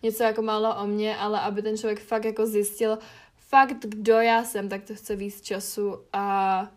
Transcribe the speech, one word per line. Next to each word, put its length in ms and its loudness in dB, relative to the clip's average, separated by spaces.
něco 200 0
jako 180 2
málo 340 0
o 120 -4
mně, 300 -2
ale 220 -2
aby 220 -2
ten 160 -2
člověk 220 -2
fakt 260 -4
jako 200 0
zjistil 520 0
fakt, 500 4
kdo 280 2
já 300 6
jsem, 260 -6
tak 140 -6
to 120 -14
chce 200 -8
víc 260 -10
času 560 -6
a 640 0